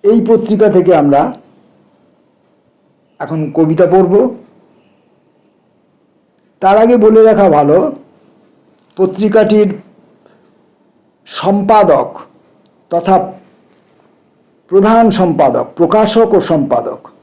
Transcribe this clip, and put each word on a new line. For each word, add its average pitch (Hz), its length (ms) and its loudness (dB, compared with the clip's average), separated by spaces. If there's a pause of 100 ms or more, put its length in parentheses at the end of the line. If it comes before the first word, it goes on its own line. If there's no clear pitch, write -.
এই 226 140 2 (100)
পত্রিকা 214 380 0 (100)
থেকে 175 160 2 (100)
আমরা 139 200 0 (2000)
এখন 156 200 -8 (160)
কবিতা 160 360 0
পড়ব। 185 220 2 (2500)
তার 196 200 2
আগে 240 220 2
বলে 220 240 4
রাখা 202 180 2 (100)
ভালো, 147 220 2 (1200)
পত্রিকাটির 208 720 0 (1600)
সম্পাদক 196 800 0 (800)
তথা 170 260 -2 (1500)
প্রধান 214 340 2 (140)
সম্পাদক, 147 480 -2 (120)
প্রকাশক 220 500 0 (100)
ও - 20 2 (100)
সম্পাদক 123 500 -4 (220)